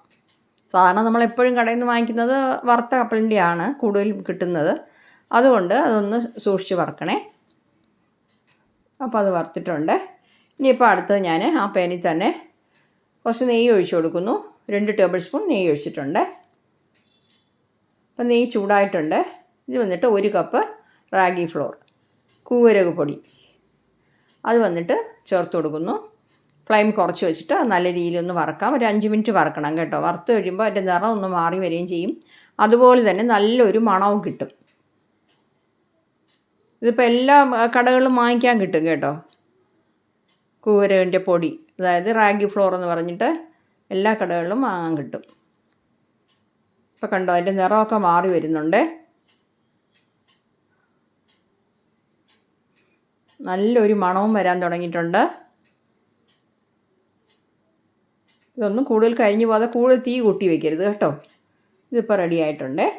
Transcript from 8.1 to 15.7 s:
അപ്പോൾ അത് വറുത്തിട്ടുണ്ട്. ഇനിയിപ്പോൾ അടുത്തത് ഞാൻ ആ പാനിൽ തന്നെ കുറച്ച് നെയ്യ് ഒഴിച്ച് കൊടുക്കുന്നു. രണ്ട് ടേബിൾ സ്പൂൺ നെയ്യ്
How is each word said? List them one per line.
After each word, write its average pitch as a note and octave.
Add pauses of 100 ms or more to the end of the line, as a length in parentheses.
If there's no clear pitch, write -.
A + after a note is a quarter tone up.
അപ്പോൾ A3+
അത് G3
വറുത്തിട്ടുണ്ട്. E3+ (640)
ഇനിയിപ്പോൾ B3+
അടുത്തത് G3
ഞാൻ E3 (200)
ആ - (100)
പാനിൽ F3+
തന്നെ F3 (920)
കുറച്ച് A#3
നെയ്യ് A#3
ഒഴിച്ച് F3+
കൊടുക്കുന്നു. E3+ (380)
രണ്ട് G#3
ടേബിൾ F#3
സ്പൂൺ C#4 (100)
നെയ്യ് F#3